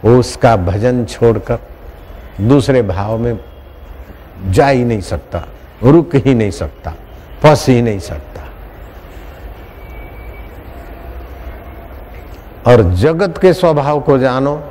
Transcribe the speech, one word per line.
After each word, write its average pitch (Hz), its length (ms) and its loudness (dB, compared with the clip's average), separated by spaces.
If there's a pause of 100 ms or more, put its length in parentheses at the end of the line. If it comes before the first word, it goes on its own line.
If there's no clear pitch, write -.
वो 120 140 6
उसका 120 360 2
भजन 104 500 0
छोड़कर 117 540 0 (800)
दूसरे 131 400 4
भाव 101 360 -4
में 117 220 -4 (1080)
जा 139 180 4
ही 127 180 2
नहीं 113 160 -2
सकता, - 420 -8 (400)
रुक 147 320 4
ही 135 180 2
नहीं 110 180 0
सकता, - 400 -8 (520)
फंस 151 240 4
ही 123 140 4
नहीं 110 180 -2
सकता। - 420 -12 (4000)
और 107 220 6
जगत 165 440 0
के 185 160 4
स्वभाव 147 460 2
को 139 180 2
जानो 135 540 0